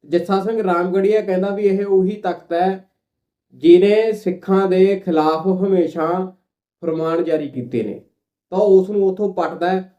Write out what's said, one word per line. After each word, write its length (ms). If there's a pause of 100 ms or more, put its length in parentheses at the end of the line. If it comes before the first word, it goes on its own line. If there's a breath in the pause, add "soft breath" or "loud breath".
ਜੱਸਾ 400
ਸਿੰਘ 200
ਰਾਮਗੜੀਆ 580
ਕਹਿੰਦਾ 280
ਵੀ 140
ਇਹ 220
ਉਹੀ 360
ਤਖਤ 320
ਹੈ 360 (680)
ਜਿਹਨੇ 580
ਸਿੱਖਾਂ 540
ਦੇ 320
ਖਿਲਾਫ 480 (100)
ਹਮੇਸ਼ਾ 520 (760)
ਫਰਮਾਨ 400
ਜਾਰੀ 260
ਕੀਤੇ 340
ਨੇ। 180 (500)
ਤਾਂ 80
ਉਸ 300
ਨੂੰ 180
ਉੱਥੋਂ 260
ਪੱਟਦਾ 360
ਹੈ 300